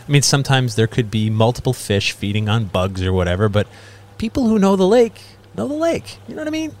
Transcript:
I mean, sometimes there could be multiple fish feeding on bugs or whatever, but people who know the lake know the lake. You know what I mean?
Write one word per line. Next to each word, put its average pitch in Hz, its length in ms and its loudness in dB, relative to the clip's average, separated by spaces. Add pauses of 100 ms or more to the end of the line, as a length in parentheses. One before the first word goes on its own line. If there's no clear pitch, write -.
I - 40 -6
mean, 143 120 6
sometimes 131 520 0
there 110 120 2
could 113 220 -2
be 110 200 -2
multiple 113 440 0
fish - 380 -2
feeding 104 380 -4
on 110 160 0
bugs 95 400 -2
or 92 80 0
whatever, 92 340 2
but 101 180 0 (520)
people 226 320 -2
who 220 100 2
know 196 160 4
the 185 120 4
lake 233 340 2 (340)
know 208 120 -6
the 277 60 -6
lake. 320 440 -4 (100)
You 240 80 -14
know 311 60 -10
what 302 60 -8
I 302 40 -6
mean? 311 280 -6